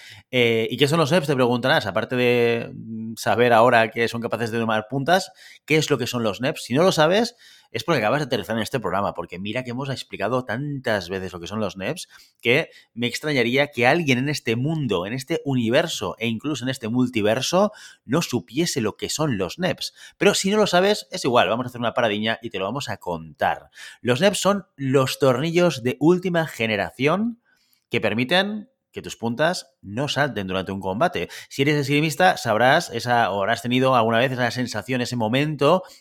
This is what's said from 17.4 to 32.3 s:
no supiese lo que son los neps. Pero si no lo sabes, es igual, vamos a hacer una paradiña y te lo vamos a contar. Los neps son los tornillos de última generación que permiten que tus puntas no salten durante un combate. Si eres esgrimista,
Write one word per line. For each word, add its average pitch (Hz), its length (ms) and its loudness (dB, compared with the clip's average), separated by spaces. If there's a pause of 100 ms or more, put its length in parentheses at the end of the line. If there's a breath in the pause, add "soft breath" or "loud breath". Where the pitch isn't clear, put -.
no 143 180 -2
supiese 135 600 -4
lo 104 160 -2
que 98 100 -6
son 143 300 -2
los 92 220 -4
neps. - 340 -4 (240 loud breath)
Pero 202 160 4
si - 180 -2
no 214 60 2
lo 208 100 4
sabes, 196 440 2
es 185 120 -8
igual, 117 240 4
vamos 123 200 -2
a - 20 -12
hacer 117 100 -10
una 120 140 -2
paradiña 110 480 0
y 120 80 -10
te 98 100 -6
lo 95 60 -2
vamos 127 240 -6
a 101 80 -8
contar. 80 720 -4 (320 loud breath)
Los 123 180 0
neps 190 200 2
son 196 360 -2
los 135 440 0
tornillos 143 640 2
de 123 180 -2
última 175 460 2
generación 131 880 -2 (520)
que 120 100 -2
permiten 175 680 0 (240)
que 98 80 -12
tus 87 160 -12
puntas 151 640 -4
no 107 260 -6
salten 120 400 -4
durante 92 240 -4
un 98 80 -6
combate. 92 480 -2 (220 loud breath)
Si - 120 -4
eres 147 140 2
esgrimista, 151 640 2